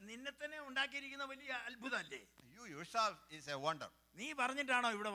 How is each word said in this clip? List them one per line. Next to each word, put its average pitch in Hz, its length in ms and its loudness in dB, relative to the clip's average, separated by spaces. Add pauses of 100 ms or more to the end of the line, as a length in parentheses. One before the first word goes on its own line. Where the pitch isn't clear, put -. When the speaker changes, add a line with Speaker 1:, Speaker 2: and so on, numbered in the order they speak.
Speaker 1:
നിന്നെ 254 300 -8
തന്നെ 302 180 -4 (120)
ഉണ്ടാക്കിയിരിക്കുന്ന 277 640 0
വലിയ 269 180 -8 (160)
അത്ഭുതമല്ലേ? 214 540 -4 (340)
Speaker 2:
You 240 100 -14 (100)
yourself 196 400 2 (220)
is 143 80 -14 (100)
a 135 100 -2
wonder. 147 240 2 (300)
Speaker 1:
നീ 247 80 -4 (140)
പറഞ്ഞിട്ടാണോ 254 560 4
ഇവിടെ 208 180 0